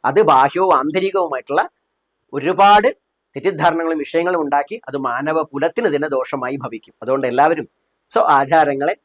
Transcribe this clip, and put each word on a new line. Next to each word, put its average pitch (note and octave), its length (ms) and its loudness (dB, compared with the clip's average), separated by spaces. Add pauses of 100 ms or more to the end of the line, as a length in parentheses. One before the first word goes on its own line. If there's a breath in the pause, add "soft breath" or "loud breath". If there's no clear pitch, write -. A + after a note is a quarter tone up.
അത് C#3+ 180 2
ബാഹ്യവും D#3+ 540 4
ആന്തരികവുമായിട്ടുള്ള D#3+ 920 -2 (640)
ഒരുപാട് G3 560 4 (480)
തെറ്റിദ്ധാരണകളും E3 600 -2
വിഷയങ്ങളും E3+ 420 -2
ഉണ്ടാക്കി C#3+ 480 -4
അത് C3+ 80 -10
മാനവകുലത്തിന് D3 1000 -2
തന്നെ D3+ 120 -2
ദോഷമായി C3 480 -4
ഭവിക്കും. A2+ 460 -14
അതുകൊണ്ട് C3 240 -2
എല്ലാവരും D3 420 0 (500)
so - 40 4
ആചാരങ്ങളെ D3 840 2